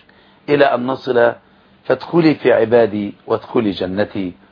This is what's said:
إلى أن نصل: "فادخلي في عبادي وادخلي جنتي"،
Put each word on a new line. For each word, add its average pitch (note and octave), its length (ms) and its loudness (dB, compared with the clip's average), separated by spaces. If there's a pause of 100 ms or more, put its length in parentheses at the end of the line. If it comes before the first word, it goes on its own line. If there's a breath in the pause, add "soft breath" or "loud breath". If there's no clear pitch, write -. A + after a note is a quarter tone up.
(500 soft breath)
إلى C#3+ 160 4
أن B2 220 -2
نصل: A#2+ 460 0 (500 soft breath)
"فادخلي D#3 520 0
في B2 180 2
عبادي G#2+ 600 2 (140)
وادخلي A2 440 -2
جنتي"، F#2 640 -6 (180 soft breath)